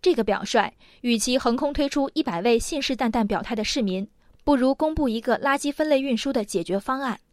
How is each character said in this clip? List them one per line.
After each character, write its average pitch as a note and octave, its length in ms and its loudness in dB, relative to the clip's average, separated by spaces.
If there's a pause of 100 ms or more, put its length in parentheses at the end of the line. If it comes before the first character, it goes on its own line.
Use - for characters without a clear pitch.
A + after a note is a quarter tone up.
这 F4+ 140 4
个 A3 100 0
表 G3+ 180 0
率， G3+ 300 0 (300)
与 A#3+ 140 2
其 B3 220 0
横 A#3+ 160 2
空 C4 180 -2
推 D4 160 0
出 C#4 260 0
一 D#4 80 0
百 F3 200 -2
位 A#3 160 4
信 C#4 240 -4
誓 C4+ 140 -2
旦 A#3+ 120 0
旦 A3+ 160 0
表 G#3 160 -2
态 A3 140 -6
的 G#3+ 80 -4
市 - 200 -2
民， F#3+ 260 -2 (340)
不 D4 140 4
如 C4 180 4
公 D#4 180 0
布 D#4 160 0
一 A3+ 120 -2
个 A3+ 200 0
垃 C#4 160 0
圾 C#4+ 160 -2
分 D#4 160 -2
类 C#4 120 4
运 C4+ 160 0
输 C4+ 160 -2
的 A3+ 120 0
解 F3 200 -4
决 F#3+ 160 -2
方 C4 200 -4
案。 B3+ 200 -4 (120)